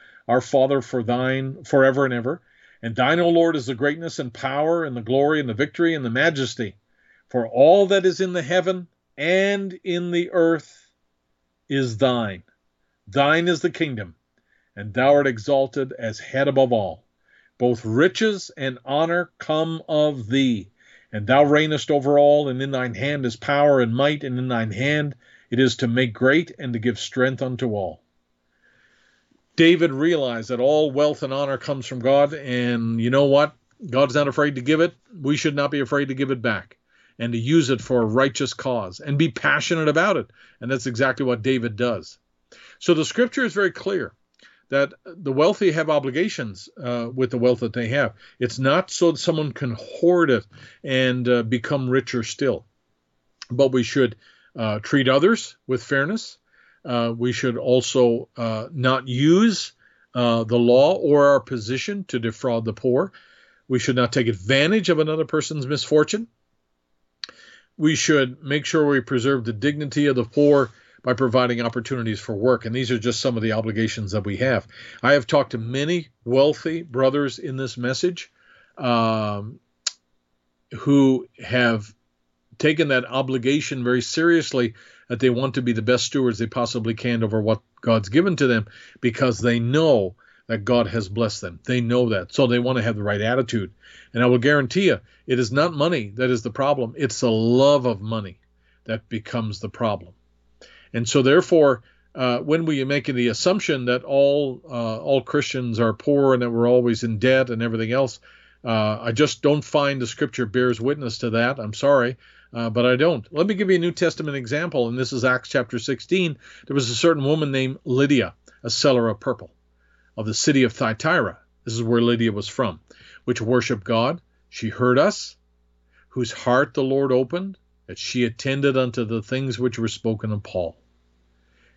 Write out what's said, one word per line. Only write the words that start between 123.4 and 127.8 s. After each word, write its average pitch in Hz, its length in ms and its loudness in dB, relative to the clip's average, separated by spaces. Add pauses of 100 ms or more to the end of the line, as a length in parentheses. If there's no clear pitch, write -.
worshiped 117 440 0
God. 120 360 -2 (300)
She - 180 -8
heard 123 300 2
us, - 380 0 (720)
whose 117 220 -4
heart 131 420 0
the 139 100 -2
Lord 135 280 0
opened, 175 440 -2 (300)